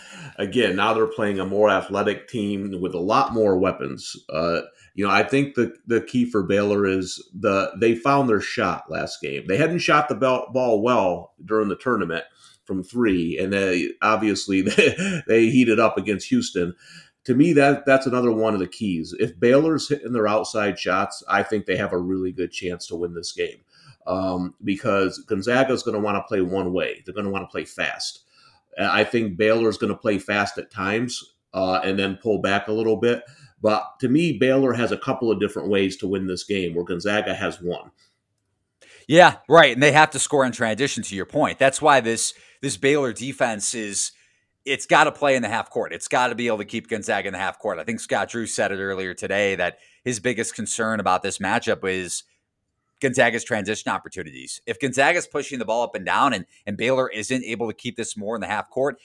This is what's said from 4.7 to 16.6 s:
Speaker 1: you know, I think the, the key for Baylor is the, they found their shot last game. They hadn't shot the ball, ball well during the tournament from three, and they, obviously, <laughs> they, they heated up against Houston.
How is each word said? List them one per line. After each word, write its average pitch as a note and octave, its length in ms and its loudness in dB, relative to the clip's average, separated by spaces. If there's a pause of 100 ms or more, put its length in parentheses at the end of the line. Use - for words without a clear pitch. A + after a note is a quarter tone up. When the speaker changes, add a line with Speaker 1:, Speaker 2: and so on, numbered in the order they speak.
Speaker 1:
you G2 100 -2
know, G2+ 60 0
I G#2 140 4
think C#3 320 0
the, A#2 180 0 (140)
the A2+ 120 2
key B2 240 0
for G#2 200 0
Baylor G2+ 420 2
is F#2+ 340 -2 (140)
the, G2 460 0
they A#2 160 4
found C#3 320 2
their G#2 120 2
shot F2+ 480 -4
last D#2+ 320 -8
game. C#2 280 -8
They F#2+ 80 0
hadn't D#3+ 240 0
shot D3 280 2
the B2 60 -4
ball, B2+ 380 0
ball A#2+ 300 2
well F#2+ 520 0 (100)
during G#2+ 240 0
the F2+ 60 -4
tournament F2 500 -4 (400)
from F#2+ 200 -6
three, F#2+ 520 0
and F#2+ 160 -2
they, F#2 360 0 (120)
obviously, G2+ 640 2
<laughs> - 0 -
they, E3 640 0
they A2+ 240 4
heated A#2 300 4
up G#2+ 180 2
against G2 300 -4
Houston. F#2 460 -2 (500)